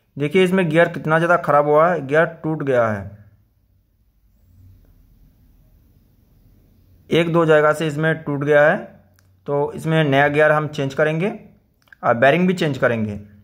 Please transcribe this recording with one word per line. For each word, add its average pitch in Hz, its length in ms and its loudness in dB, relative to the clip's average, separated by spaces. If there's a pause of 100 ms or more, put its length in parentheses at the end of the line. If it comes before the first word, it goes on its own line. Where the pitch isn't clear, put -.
(160)
देखिए, 147 280 0
इसमें 185 240 0
gear 165 220 2
कितना 156 280 -2
ज़्यादा 170 200 0
ख़राब 147 280 2
हुआ 151 220 2
है, 156 180 -4
gear 156 180 2 (180)
टूट 156 220 -6
गया 123 240 0
है, 98 220 -6 (4000)
एक 165 220 0
दो 165 140 2
जगह 151 260 4
से 160 140 -4
इसमें 156 300 -2
टूट 143 280 -6
गया 147 180 4
है, 156 140 2 (680)
तो 143 260 -4
इसमें 160 320 -2
नया 143 240 2
गियर 151 240 2
हम 151 160 -2
change 139 260 -6
करेंगे 160 340 -2 (760)
और 120 120 2
bearing 143 340 2
भी 185 60 0
change 156 240 -4
करेंगे। 110 420 -2 (240)